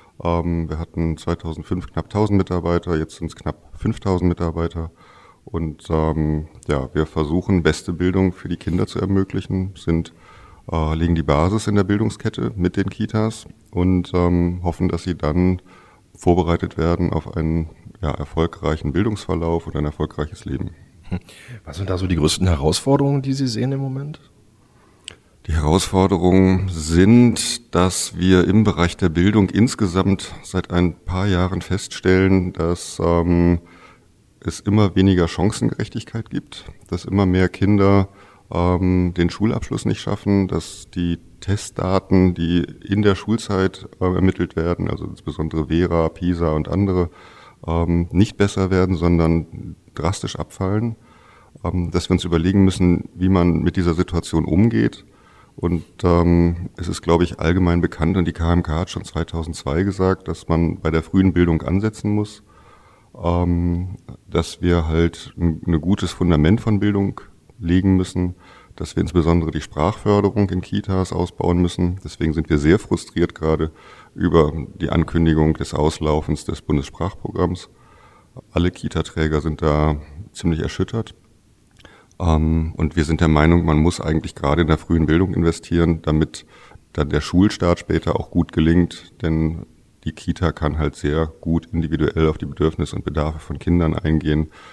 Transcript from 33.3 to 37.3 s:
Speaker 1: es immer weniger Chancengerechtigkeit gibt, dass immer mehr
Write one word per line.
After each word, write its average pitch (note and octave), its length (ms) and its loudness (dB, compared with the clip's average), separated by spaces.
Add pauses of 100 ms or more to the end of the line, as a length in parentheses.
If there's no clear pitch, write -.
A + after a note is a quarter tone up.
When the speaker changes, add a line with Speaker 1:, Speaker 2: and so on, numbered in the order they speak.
Speaker 1:
es - 160 -8
immer G2+ 360 2
weniger F#2+ 320 4
Chancengerechtigkeit - 1040 -4
gibt, - 340 -12 (220)
dass - 180 -6
immer F#2+ 220 2
mehr F#2 200 4